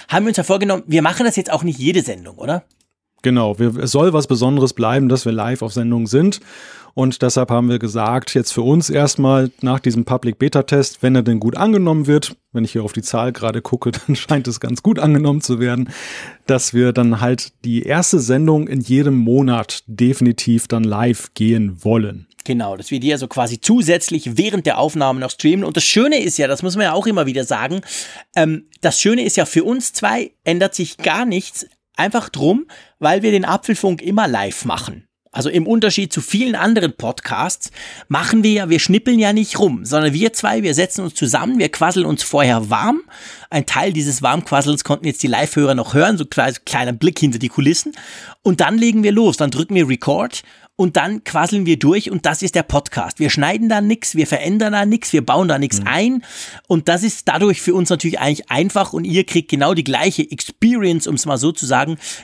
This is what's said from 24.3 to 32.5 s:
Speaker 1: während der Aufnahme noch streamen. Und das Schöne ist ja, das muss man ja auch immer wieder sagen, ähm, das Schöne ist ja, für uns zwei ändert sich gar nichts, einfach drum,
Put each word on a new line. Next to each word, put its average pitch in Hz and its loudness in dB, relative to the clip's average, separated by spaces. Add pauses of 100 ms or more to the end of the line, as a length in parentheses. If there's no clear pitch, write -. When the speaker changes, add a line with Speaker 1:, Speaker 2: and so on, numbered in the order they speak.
Speaker 1:
während 202 0
der 135 0
Aufnahme 135 0
noch 131 -6
streamen. 185 2
Und 156 -4
das 160 0
Schöne 262 2
ist 170 -4
ja, 143 2
das 139 -2
muss 185 -4
man 214 0
ja 165 0
auch 190 -2
immer 185 0
wieder 131 -2
sagen, 135 -4 (560)
ähm, 156 0 (140)
das - 0
Schöne 233 2
ist 214 -2
ja, 165 2
für 165 0
uns 247 -2
zwei 220 -2 (140)
ändert 180 0
sich - -6
gar 180 -2
nichts, 190 -6 (320)
einfach 202 -2
drum, 180 0 (340)